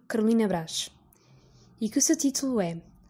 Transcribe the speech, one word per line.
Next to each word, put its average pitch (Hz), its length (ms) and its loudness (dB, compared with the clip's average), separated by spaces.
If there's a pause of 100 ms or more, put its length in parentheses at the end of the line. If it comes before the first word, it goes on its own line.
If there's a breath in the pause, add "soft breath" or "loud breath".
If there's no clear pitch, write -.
Carolina 226 400 2
Brás, 170 440 -4 (920 soft breath)
e 220 80 -2
que 220 100 0
o 269 40 4
seu 311 160 4
título 262 420 0
é 170 180 -2 (320)